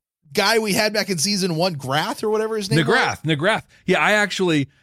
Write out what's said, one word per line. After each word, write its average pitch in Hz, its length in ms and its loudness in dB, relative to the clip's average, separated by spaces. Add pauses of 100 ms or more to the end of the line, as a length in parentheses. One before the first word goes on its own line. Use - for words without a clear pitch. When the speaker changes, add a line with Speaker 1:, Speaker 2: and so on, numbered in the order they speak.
(340)
Speaker 1:
guy 208 260 2
we 214 140 -2
had 214 200 0
back 202 160 -2
in 185 80 -2
season 185 380 -2
one, 175 200 0
Grath 147 460 -2
or 214 80 -2
whatever 220 280 -2
his 196 120 -6
name - 160 2
was? 233 100 2
Speaker 2:
Nagrath, 190 280 0
Nagrath. 160 400 0 (220)
Yeah, 180 140 2
I 165 140 2
actually, 180 540 0 (160)